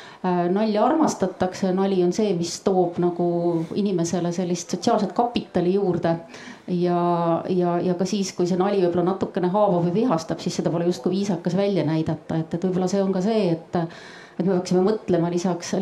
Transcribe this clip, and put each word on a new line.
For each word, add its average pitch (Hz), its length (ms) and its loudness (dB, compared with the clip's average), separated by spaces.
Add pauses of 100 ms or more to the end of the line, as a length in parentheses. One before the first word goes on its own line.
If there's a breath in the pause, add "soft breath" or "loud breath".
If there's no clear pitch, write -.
(240 loud breath)
äh, 180 300 2
nalja 214 320 2
armastatakse. 190 880 0
Nali 196 300 2
on 175 100 2
see, 214 220 2
mis 170 160 -4 (100)
toob 185 400 2
nagu 175 240 0 (480)
inimesele 175 600 0
sellist 180 420 -4
sotsiaalset 208 400 0
kapitali 185 580 0
juurde. 175 400 2 (560 loud breath)
Ja, 175 280 0 (520)
ja, 180 320 2
ja 180 100 2
ka 185 160 -2
siis, 196 240 -2
kui 175 160 0
see 185 80 0
nali 196 240 2
võib-olla 175 300 2
natukene 185 420 -2
haavab 196 320 4
või 175 140 0
vihastab, 226 420 0
siis 175 200 -4
seda 165 120 0
pole 170 140 0
justkui 180 300 -2
viisakas 180 400 -2
välja 202 280 0
näidata. 160 540 -2
Et, 160 160 -6
et 180 140 -2
võib-olla 180 200 0
see 196 140 0
on 196 100 0
ka 185 120 -2
see, 208 320 2
et, - 180 -10
et - 680 -6
me 190 80 2
peaksime 180 320 2
mõtlema 180 480 2
lisaks, 175 480 -2